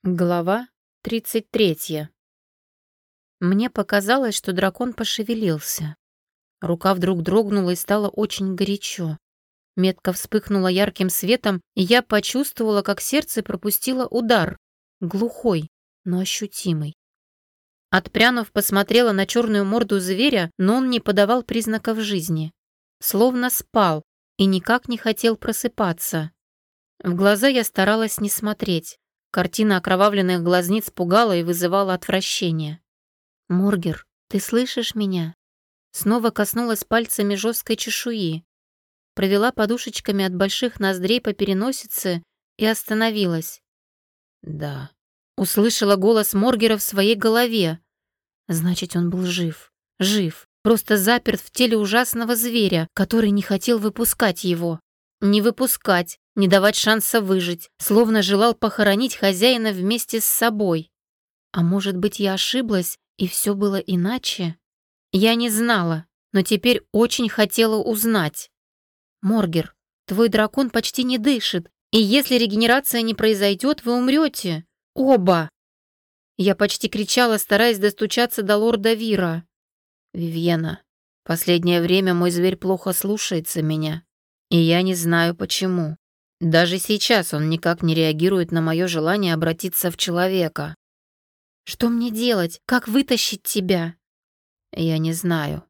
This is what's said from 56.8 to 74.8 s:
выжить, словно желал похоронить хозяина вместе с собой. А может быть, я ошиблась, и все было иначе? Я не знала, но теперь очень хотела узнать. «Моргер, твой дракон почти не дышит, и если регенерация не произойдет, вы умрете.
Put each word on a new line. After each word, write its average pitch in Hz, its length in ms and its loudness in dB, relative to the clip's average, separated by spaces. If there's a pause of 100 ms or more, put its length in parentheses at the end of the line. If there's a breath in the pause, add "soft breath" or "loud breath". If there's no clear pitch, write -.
выжить, 180 560 -2
словно 220 420 2
желал 202 340 2
похоронить 214 640 0
хозяина 220 560 2
вместе 214 480 -2
с - 60 -2
собой. 208 640 0 (600)
А 175 100 0
может 190 340 0
быть, 202 240 -2
я 196 140 0
ошиблась, 214 640 -2 (180)
и 185 100 -2
все 202 280 -2
было 196 220 0
иначе? 180 840 -4 (540)
Я 220 220 4
не 233 140 0
знала, 208 560 0 (280)
но 190 100 2
теперь 160 400 2 (100)
очень 233 380 0
хотела 220 520 2
узнать. 214 680 -2 (720)
«Моргер, 190 520 0 (300)
твой 226 240 2
дракон 214 400 0
почти 233 360 -2
не 254 120 -2
дышит, 214 540 -2 (200)
и 220 80 4
если 254 360 2
регенерация 233 680 2
не 226 140 -2
произойдет, 208 680 0
вы 233 100 0
умрете. 247 720 0 (280)